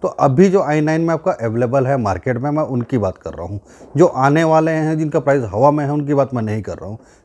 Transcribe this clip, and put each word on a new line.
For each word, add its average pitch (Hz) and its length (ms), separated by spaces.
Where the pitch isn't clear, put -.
तो 185 60
अभी 147 400
जो 185 140
आई 151 180
नाइन 156 200
में 165 140
आपका 160 180
अवेलेबल 120 540
है 139 100
मार्केट 113 400
में, 131 140
मैं 151 120
उनकी 123 360
बात 95 200
कर 82 120
रहा 82 160
हूँ। 98 140
जो 165 100
आने 143 380
वाले 160 260
हैं, 156 280
जिनका 156 220
प्राइस 139 240
हवा 110 260
में 147 140
है, 139 60
उनकी 147 240
बात 135 200
मैं 120 80
नहीं 107 200
कर 92 160
रहा 87 100
हूँ। 110 100